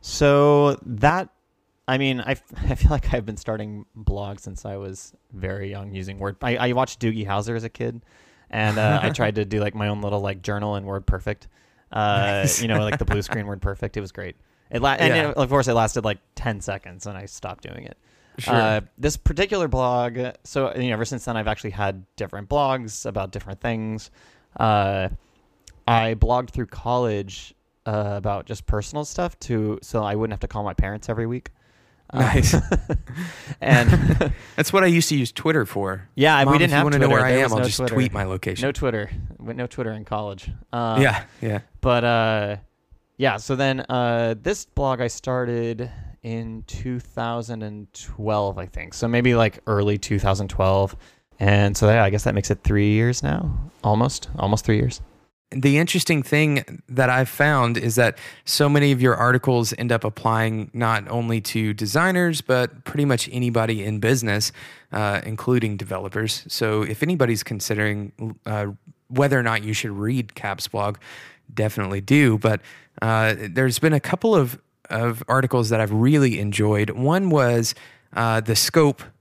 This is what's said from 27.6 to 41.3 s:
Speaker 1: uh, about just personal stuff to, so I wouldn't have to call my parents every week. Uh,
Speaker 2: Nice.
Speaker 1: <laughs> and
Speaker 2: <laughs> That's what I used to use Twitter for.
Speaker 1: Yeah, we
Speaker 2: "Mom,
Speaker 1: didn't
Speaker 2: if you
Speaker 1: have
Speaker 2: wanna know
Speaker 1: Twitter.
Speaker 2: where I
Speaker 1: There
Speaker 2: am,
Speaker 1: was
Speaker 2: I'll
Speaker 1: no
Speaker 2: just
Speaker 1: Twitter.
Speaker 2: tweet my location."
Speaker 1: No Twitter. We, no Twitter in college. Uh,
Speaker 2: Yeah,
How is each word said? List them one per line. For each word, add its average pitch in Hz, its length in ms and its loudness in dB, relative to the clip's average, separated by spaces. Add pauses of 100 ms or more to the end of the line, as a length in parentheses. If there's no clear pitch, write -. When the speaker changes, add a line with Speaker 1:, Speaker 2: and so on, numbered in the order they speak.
Speaker 1:
uh, 104 320 -2
about 101 300 -4
just - 180 -10
personal 127 400 -2
stuff 175 360 -6
to, 107 420 -2
so 113 200 -2
I 104 120 -2
wouldn't 110 180 -2
have 98 60 -8
to 98 80 -6
call 104 160 -6
my 98 100 -6
parents 101 360 -2
every 113 180 -2
week. 123 240 -8 (600)
Uh, - 100 -4
Speaker 2:
Nice. - 340 4 (540)
Speaker 1:
<laughs> 160 520 -12
and 123 280 6
Speaker 2:
<laughs> - 640 2
That's - 180 0
what 196 100 6
I 185 40 6
used 165 220 4
to 156 60 2
use 131 160 0
Twitter 156 360 0
for. 95 480 -6
Speaker 1:
Yeah, 147 240 6
we 135 60 6
Speaker 2:
"Mom, 139 80 4
Speaker 1:
didn't 143 100 6
Speaker 2:
if - 80 4
you 139 60 2
Speaker 1:
have 151 80 4
Speaker 2:
wanna 143 140 4
know 139 80 6
Speaker 1:
Twitter. 135 140 4
Speaker 2:
where 127 40 4
I 127 80 2
Speaker 1:
There 127 60 4
Speaker 2:
am, 135 60 4
Speaker 1:
was 117 80 0
Speaker 2:
I'll - 60 2
Speaker 1:
no 127 60 2
Speaker 2:
just 113 120 -2
Speaker 1:
Twitter. 123 160 -2
Speaker 2:
tweet 123 200 2
my 101 100 -4
location." 95 440 -4
Speaker 1:
No 143 40 -2
Twitter. 113 400 -4 (260)
We, 117 160 -12
no 123 140 -6
Twitter 117 240 -6
in 107 140 -10
college. 104 440 -8 (220)
Uh, 117 280 -2
Speaker 2:
Yeah, 120 240 2 (180)